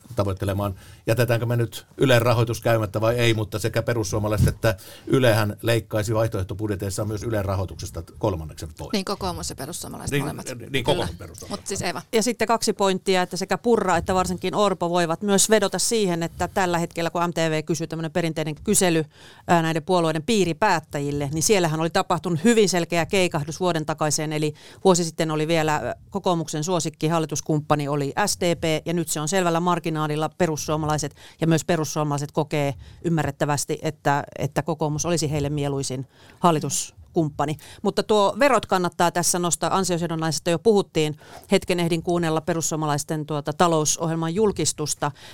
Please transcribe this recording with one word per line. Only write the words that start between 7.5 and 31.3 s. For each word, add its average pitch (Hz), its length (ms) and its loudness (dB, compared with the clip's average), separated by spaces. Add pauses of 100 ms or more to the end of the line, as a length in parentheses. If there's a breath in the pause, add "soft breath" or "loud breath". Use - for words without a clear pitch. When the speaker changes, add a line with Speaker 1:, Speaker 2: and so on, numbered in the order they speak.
Speaker 1:
kolmanneksen 80 500 -4 (100)
pois. - 140 -12
Speaker 2:
Niin 196 120 -2
kokoomus 185 460 -6
ja 156 60 -12
perussuomalaiset - 560 -10
Speaker 1:
Niin, 139 100 0
Speaker 2:
molemmat. 120 240 -8
Speaker 1:
niin 127 120 -10
Speaker 2:
Kyllä. 131 240 -4
Speaker 1:
kokoomus 110 280 0
ja 85 80 -12
perussuomalaiset. - 440 -12
Speaker 2:
Mut - 60 -16
siis 190 140 -6
Eeva. 175 200 -4 (100)
Speaker 3:
Ja 220 100 4
sitten 226 260 0
kaksi 226 240 2
pointtia, 190 500 2
että 180 140 -4
sekä 190 220 -2
Purra 196 380 2
että 180 180 0
varsinkin 180 400 0
Orpo 185 340 2
voivat 170 340 0
myös 202 280 4
vedota 202 280 4
siihen, 180 440 0
että 170 260 -4
tällä 175 300 0
hetkellä, 165 320 -4
kun 175 120 -2
M 175 100 -2
T - 40 -8
V 160 260 0
kysyy, 160 240 -4
tämmönen 160 240 -6
perinteinen 160 440 -2 (100)
kysely, 175 400 2 (420 loud breath)
ää, 170 160 4
näiden 160 200 0
puolueiden 165 400 2
piiripäättäjille, 156 1080 0
niin 156 100 -2
siellähän 170 380 4
oli 165 100 0
tapahtunut 175 540 0
hyvin 220 240 6
selkeä 170 380 0
keikahdus 165 540 0
vuoden 165 260 0
takaiseen, 156 460 -2
eli 151 220 -2 (300 loud breath)
vuosi 180 200 6
sitten 160 260 -2
oli 156 180 0
vielä, 156 260 2
ää, 120 200 -4 (160)
kokoomuksen 165 540 -2
suosikki 160 440 -2
hallituskumppani 151 800 0
oli 139 240 -2 (140)
S - 140 -2
D 175 160 2
P, 156 300 -2
ja 165 60 -2
nyt 170 160 -2
se 156 120 -4
on 156 80 -2
selvällä 175 320 2
marginaalilla 156 800 -2
perussuomalaiset, 151 760 -2 (260 loud breath)